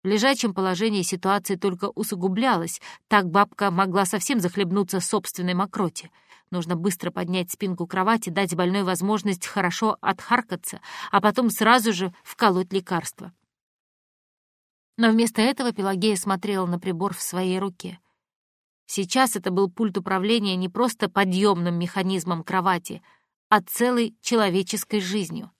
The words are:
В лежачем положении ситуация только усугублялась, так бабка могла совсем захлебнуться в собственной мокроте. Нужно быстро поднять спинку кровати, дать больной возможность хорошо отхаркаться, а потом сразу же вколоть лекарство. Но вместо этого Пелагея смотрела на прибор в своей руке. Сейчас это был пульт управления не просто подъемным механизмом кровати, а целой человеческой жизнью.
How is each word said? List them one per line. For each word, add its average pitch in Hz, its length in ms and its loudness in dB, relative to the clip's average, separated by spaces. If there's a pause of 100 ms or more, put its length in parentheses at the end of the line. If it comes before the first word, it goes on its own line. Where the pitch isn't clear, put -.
В - 20 -2
лежачем 214 480 2
положении 190 480 0
ситуация 190 560 -2
только 185 280 -2
усугублялась, 190 920 -2 (280)
так 202 200 2
бабка 202 440 2
могла 190 320 2
совсем 214 340 -2
захлебнуться 190 640 0
в 175 40 -6
собственной 180 500 -2
мокроте. 185 580 -4 (400)
Нужно 175 240 -2
быстро 175 340 -2
поднять 180 400 -4
спинку 180 380 -4
кровати, 190 420 0
дать 180 240 -2
больной 185 300 0
возможность 185 640 -2
хорошо 196 520 0
отхаркаться, 196 800 -2 (300)
а 202 100 4
потом 208 300 4
сразу 220 420 4
же 180 300 -2
вколоть 185 500 2
лекарство. 180 600 -4 (1600)
Но 226 140 4
вместо 226 320 4
этого 247 300 0
Пелагея 196 420 0
смотрела 190 520 -2
на 175 120 -2
прибор 185 360 -4
в - 60 -12
своей 185 380 -2
руке. 180 400 -8 (880)
Сейчас 226 480 0
это 196 160 -2
был 185 180 2
пульт 202 300 -2
управления 196 560 0
не 180 140 -2
просто 214 400 -2
подъемным 185 680 2
механизмом 175 680 -2
кровати, 180 580 -2 (460)
а 214 120 6
целой 240 600 0
человеческой 202 800 0
жизнью. 180 600 -6